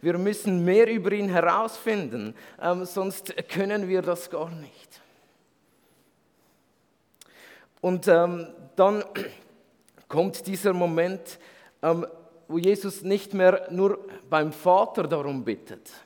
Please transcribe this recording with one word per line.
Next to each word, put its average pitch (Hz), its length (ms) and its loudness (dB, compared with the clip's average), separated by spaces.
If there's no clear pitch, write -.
Wir 170 160 0
müssen 190 460 0
mehr 208 260 6
über 202 220 -2
ihn 202 160 -2
herausfinden, 175 1040 -2
ähm, 180 240 -2
sonst 190 500 -8
können 196 400 -2
wir 185 120 2
das 170 280 -4
gar 165 200 -6
nicht. - 520 -18
Und, 185 260 0
ähm, 170 400 4
dann 202 260 4
<clears throat> - 520 -20
kommt 185 400 -2
dieser 190 240 0
Moment, 175 680 0
ähm, 165 240 2
wo 156 100 -4
Jesus 196 440 0
nicht 196 320 -2
mehr 185 380 4
nur 190 360 0
beim 156 240 0
Vater 190 500 2
darum 143 400 -4
bittet - 480 -8